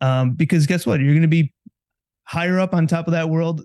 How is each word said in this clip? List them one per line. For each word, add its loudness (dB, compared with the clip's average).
Um, 0
because 0
guess -2
what? 0
You're 2
gonna 4
be 2
higher -2
up -2
on 2
top -2
of -2
that -2
world -2